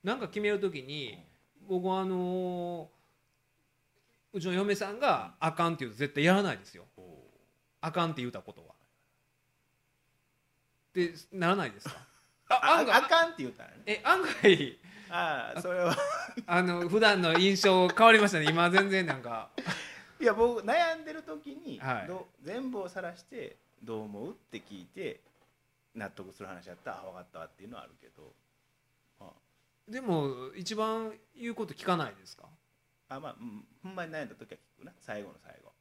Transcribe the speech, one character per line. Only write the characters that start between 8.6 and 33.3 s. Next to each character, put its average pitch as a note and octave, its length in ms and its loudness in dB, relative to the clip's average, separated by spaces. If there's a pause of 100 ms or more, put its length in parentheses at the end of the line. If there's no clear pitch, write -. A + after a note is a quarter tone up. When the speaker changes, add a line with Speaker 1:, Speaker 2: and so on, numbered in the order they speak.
Speaker 1:
は。 - 120 -20 (2250)
っ - 20 -20
て F3 220 -2 (180)
な F3+ 160 0
ら F#3+ 80 4
な F3 100 -2
い A2+ 40 -6
で G2+ 100 -20
す - 80 -12
か？ - 180 -16 (200)
Speaker 2:
<laughs> - 220 -20
あ、 A#3+ 60 4
Speaker 1:
あ、 C#4+ 260 6
案 C#4+ 60 2
外、 A3+ 120 6
Speaker 2:
あ C4 40 6
か E4 240 4
ん E4 60 -8
っ - 40 -16
て - 80 -8
言 B2 40 -6
う - 40 -10
た - 120 -20
ら - 60 -20
ね。 - 60 -20 (100)
Speaker 1:
え、 G#3 180 -4
案 F#4 180 4
外、 E3 560 4 (300)
Speaker 2:
あ E3 480 -4
あ、 F3 60 -6
そ F3+ 100 -4
れ F3+ 60 -2
は。 F3 180 2 (500)
Speaker 1:
あ F3 160 2
の、 F3 260 0
普 G3+ 120 4
段 G#3 220 6
の E3 160 4
印 F#3+ 240 4
象 F#3 260 6
変 A3 180 8
わ A3+ 60 12
り A3 80 10
ま G3+ 80 6
し F#3 40 2
た E3 80 2
ね。 D3+ 100 2
今 E3+ 200 4
全 G3 200 4
然 F#3+ 160 2
な C#3+ 100 -2
ん B2+ 60 -12
か。 A2+ 280 -8 (680)
Speaker 2:
い D#4 40 -4
や、 A3 100 6
僕、 A#3 280 2
悩 E4 340 2
ん D#4+ 80 -16
で D4+ 80 -12
る D#4+ 100 -12
時 D4 320 -14
に、 D#4 240 -14
Speaker 1:
は B2+ 260 -4
い。 - 40 -12
Speaker 2:
ど-、 F3+ 200 -12 (140)
全 A#3+ 280 -8
部 A3 100 -6
を F3+ 80 -8
晒 F3+ 300 -10
し - 40 -20
て、 - 340 -14 (260)
「ど A2+ 160 -8
う A2 40 -8
思 G#2+ 280 -12
う？」 - 20 -
っ - 20 -16
て - 260 -16
聞 F#2+ 220 -18
い - 20 -18
て、 D#3+ 360 -12 (760)
納 G2+ 160 -10
得 F#2+ 220 -18
す - 100 -20
る F#2+ 60 -14
話 F2+ 180 -16
や F2+ 80 -16
っ - 40 -20
た A#2+ 140 -14
ら、 F#2 100 -14
「あ、 F#2 40 -16
わ F#2 80 -16
か F2+ 60 -18
っ F2+ 120 -20
た E2 80 -18
わ」 D#2+ 60 -14
っ - 40 -20
て - 120 -20
い G2+ 40 -20
う - 40 -18
の A#2+ 60 -18
は D2 80 -18
あ - 20 -20
る - 140 -20
け A#1+ 80 -20
ど。 D2 260 -20 (840)
あ G2+ 60 -20
あ。 E2 60 -20 (560)
Speaker 1:
で A#3 120 -10
も、 C#3 560 -4
一 F#3+ 180 -10
番 A3 380 -4 (240)
言 A#3 140 -10
う A3 40 -8
こ A3 120 -8
と - 80 -14
聞 - 100 -18
か F3+ 120 2
な C#3+ 140 -4
い - 40 -18
で - 120 -20
す - 100 -20
か？ - 80 -20 (640)
Speaker 2:
あ、 C3+ 120 -12
ま C#3 100 -14